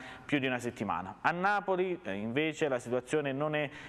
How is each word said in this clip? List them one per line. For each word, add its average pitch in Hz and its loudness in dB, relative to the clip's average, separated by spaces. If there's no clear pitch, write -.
più 147 2
di 131 2
una 127 2
settimana. 98 -2
A 151 6
Napoli, 185 2
eh, 98 -4
invece 139 0
la 127 2
situazione 127 0
non 151 0
è, 151 0